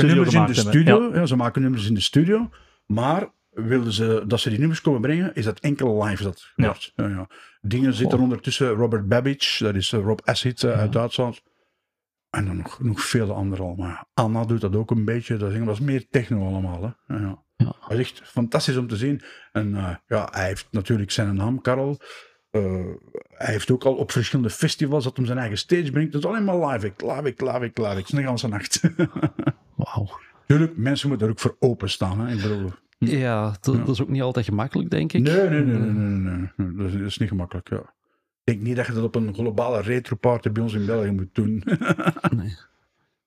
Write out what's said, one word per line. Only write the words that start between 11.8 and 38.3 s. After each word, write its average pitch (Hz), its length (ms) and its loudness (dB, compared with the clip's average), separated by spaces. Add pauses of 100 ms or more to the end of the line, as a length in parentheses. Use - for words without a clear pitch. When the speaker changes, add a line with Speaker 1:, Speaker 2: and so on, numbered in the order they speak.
Speaker 2:
En 101 160 -2
dan 90 100 -4
nog, - 260 -10
nog 110 180 0
vele 110 320 0
anderen 98 320 -4
allemaal. 90 500 -8
Anna 113 300 0
doet 113 160 0
dat 98 160 0
ook 110 140 -2
een 113 140 2
beetje, 113 320 -2
dat 101 160 -2
is, 110 60 -2
dat 113 160 -2
is 104 60 -4
meer 135 300 -2
techno 110 360 0
allemaal, 92 360 -4
hè. - 320 -10
Ja, 104 60 -4
ja. 98 220 -8 (140)
Speaker 3:
Ja. - 80 2 (160)
Speaker 2:
Dat - 100 -14
is 110 80 0
echt - 260 -4
fantastisch 127 520 0
om 127 120 0
te 113 80 -4
zien. 135 240 -2 (320)
En, 104 240 -2
eh, 92 180 -4 (120)
ja, 110 260 -2
hij 95 140 -2
heeft 95 240 -6
natuurlijk 101 400 0
zijn 101 240 0
naam, 113 260 0
Karel. 135 400 0 (500)
Eh, 107 120 0 (680)
hij - 240 -4
heeft 107 180 0
ook 127 140 2
al 135 100 4
op 123 180 -4
verschillende 120 380 0
festivals 147 540 0
dat 127 120 -6
hem 127 100 0
zijn 123 120 -2
eigen 107 200 -4
stage 175 320 0
brengt. 151 220 0
Dat 143 120 -4
is 165 40 -2
alleen 214 160 -2
maar 180 140 0 (100)
live 110 180 -2
act, 101 160 -10
live - 120 -4
act, 135 260 -4
live 123 120 -2 (140)
act, 113 120 -8
live 110 120 0
act. 98 60 -2
Dat 95 160 -6
is 143 60 0
een 139 60 0
ganse 123 240 -2
nacht. 101 320 -4 (480)
<laughs> - 480 -6
Speaker 3:
Wauw. - 320 -4 (380)
Speaker 2:
Tuurlijk, 160 300 4
mensen 135 320 -2
moeten 110 180 0
er 110 60 0
ook 107 80 -8
voor - 180 -2
openstaan, 101 640 0
hè. 120 140 -4
Ik 101 80 -4
bedoel, 101 280 -2 (280)
hm. 120 80 2
Speaker 3:
Ja, 117 540 0
dat, 135 140 2
Speaker 2:
Ja. 117 60 2
Speaker 3:
dat - 80 0
is 131 140 0
ook - 60 -2
niet 135 140 0
altijd 127 220 0
gemakkelijk, 110 460 -2
denk 156 220 0
ik. 143 100 4
Speaker 2:
Nee, 175 260 4
nee, 147 160 2
nee, 117 140 2
nee, 110 120 0
nee, 104 280 0 (140)
nee, 90 240 -4
nee. 92 200 -2
Dat 98 100 -4
is, 92 60 -2
dat 101 100 -2
is 101 160 -6
niet 110 100 0
gemakkelijk, 90 420 -6
ja. 104 80 -4
Ik - 720 -8